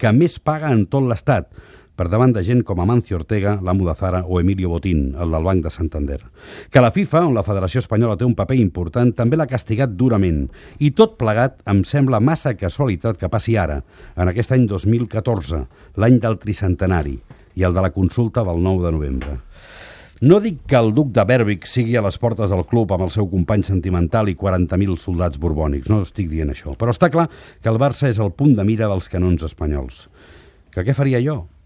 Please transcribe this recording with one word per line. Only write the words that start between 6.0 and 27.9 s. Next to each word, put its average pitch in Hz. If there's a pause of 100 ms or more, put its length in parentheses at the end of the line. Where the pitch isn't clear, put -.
Que 135
la 120
fifa, 175
on 156
la 98
Federació 98
Espanyola 110
té 120
un 123
paper 107
important, 104
també 120
l'ha 160
castigat 120
durament. 92 (340)
I 147
tot 220
plegat 117
em 101
sembla 131
massa 135
casualitat 117
que 92
passi 113
ara, 76 (340)
en 90
aquest 120
any 123
dos 95
mil 117
catorze, 85 (340)
l'any 120
del 110
tricentenari, 90 (420)
i 92
el 87
de 95
la 85
consulta 110
del 85
nou 95
de 85
novembre. 67 (840)
No 165
dic 202
que 135
el 113
duc 139
de 107
Berwick 107
sigui 120
a 110
les 98
portes 113
del 90
club 110
amb 90
el 82
seu 104
company 92
sentimental 92
i 85
quaranta 92
mil 98
soldats 85
borbònics, 73
no 107
estic 87
dient 78
això. 69
Però 117
està -
clar 160 (320)
que -
el 113
Barça 139